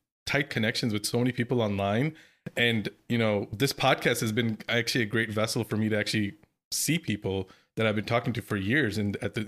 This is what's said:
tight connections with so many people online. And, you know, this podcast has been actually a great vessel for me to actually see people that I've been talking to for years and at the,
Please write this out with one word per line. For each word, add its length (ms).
tight 240
connections 460
with 100
so 140
many 140
people 280
online. 540
And, 320
you 100
know, 340
this 200
podcast 480
has 100
been 280
actually 340
a 40
great 260
vessel 320
for 120
me 120
to 100
actually 360
see 260
people 540
that 140
I've 80
been 80
talking 300
to 60
for 160
years 420
and 220
at 140
the, 140